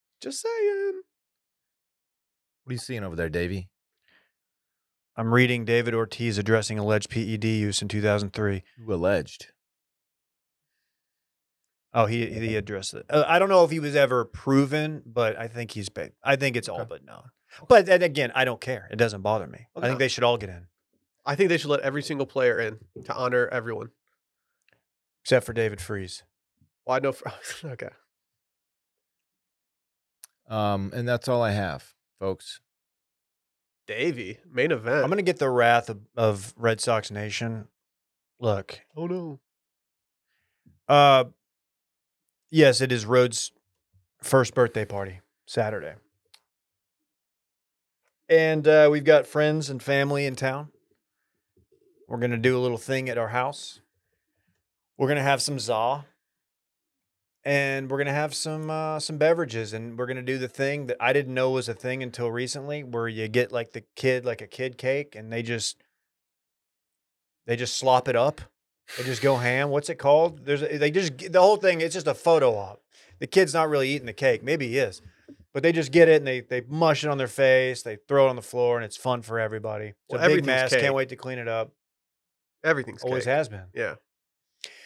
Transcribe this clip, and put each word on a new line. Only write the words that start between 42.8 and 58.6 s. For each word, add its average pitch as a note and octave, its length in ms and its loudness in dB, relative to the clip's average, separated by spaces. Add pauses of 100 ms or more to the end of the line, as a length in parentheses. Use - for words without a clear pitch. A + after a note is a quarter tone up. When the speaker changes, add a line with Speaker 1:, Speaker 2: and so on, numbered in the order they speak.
Speaker 3:
it C3 120 0
is A2+ 120 -2
Rhodes' B2 480 2 (720)
first C3 320 2
birthday A#2 300 0
party, G2 360 -10 (260)
Saturday. G2+ 480 -6 (2250)
And, D#3+ 380 4
uh, D3+ 220 10
we've D3 140 0
got D3+ 220 6
friends D3+ 440 0
and B2+ 120 -10
family C#3 440 0
in C3 100 -6
town. C3+ 320 -4 (1400)
We're A#2+ 120 -6
gonna A#2+ 200 0
do B2+ 180 4
a B2 40 2
little B2 180 -2
thing C3 320 -4
at A#2 80 -2
our A2+ 100 -2
house. B2+ 520 -6 (1200)
We're C3+ 100 0
gonna D3 140 0
have C#3 200 2
some C#3+ 160 -6
za. A#2+ 460 -2 (1400)
And C3+ 460 -2
we're C3+ 80 -4
gonna C#3+ 140 -2
have D3 220 -4
some, D#3 340 -8